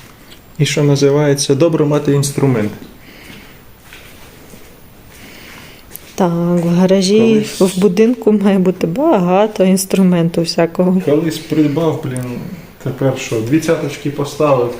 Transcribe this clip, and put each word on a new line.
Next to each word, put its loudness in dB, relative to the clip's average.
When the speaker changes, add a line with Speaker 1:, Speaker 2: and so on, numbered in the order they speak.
Speaker 1:
І 2
що -2
називається, 2
добре 2
мати 0
інструмент. 0
Speaker 2:
Так, 0
в 0
гаражі, 2
Speaker 1:
Колись 0
Speaker 2:
в -2
будинку 2
має 2
бути 0
багато 2
інструменту 2
всякого. 0
Speaker 1:
Колись 0
придбав, -2
блін, -6
тепер -4
що, -6
дві 0
цяточки -4
поставив, -2